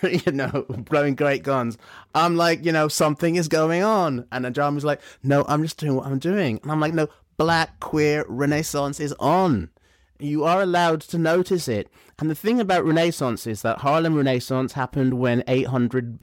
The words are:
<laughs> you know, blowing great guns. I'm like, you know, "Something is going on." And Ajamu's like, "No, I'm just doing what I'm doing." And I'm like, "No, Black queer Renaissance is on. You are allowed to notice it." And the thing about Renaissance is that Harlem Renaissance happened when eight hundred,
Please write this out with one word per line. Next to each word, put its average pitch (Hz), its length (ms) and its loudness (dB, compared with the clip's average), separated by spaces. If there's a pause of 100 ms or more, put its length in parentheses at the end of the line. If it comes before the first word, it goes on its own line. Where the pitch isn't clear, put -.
<laughs> - 0 -
you 175 280 0
know, 135 380 -4
blowing 143 460 0
great 143 280 0
guns. 123 340 -2 (380)
I'm 170 200 4
like, 170 300 2
you 170 60 2
know, 156 160 2
"Something 160 480 0
is 170 120 0
going 160 360 2
on." 175 480 0
And 127 140 -4
Ajamu's 143 400 -2
like, 147 160 -2 (220)
"No, 139 240 4
I'm 151 160 0
just 160 140 -6
doing 143 180 -2
what 131 100 -2
I'm 135 140 -4
doing." 170 440 0
And 147 80 -6
I'm 156 80 0
like, 151 140 0
"No, 156 140 0 (300)
Black 160 420 0
queer 151 480 0
Renaissance 143 720 -2
is 143 200 -6
on. 143 500 2 (500)
You 147 260 -2
are 180 160 2
allowed 175 400 2
to - 160 -6
notice 170 500 2
it." 107 220 -4 (300)
And 160 120 -2
the 151 40 -2
thing 226 240 0
about 185 240 2
Renaissance 156 640 0
is 107 160 -6
that 113 180 -2
Harlem 160 360 2
Renaissance 131 580 0
happened 131 460 -2
when 123 280 2
eight 131 200 2
hundred, 123 560 -2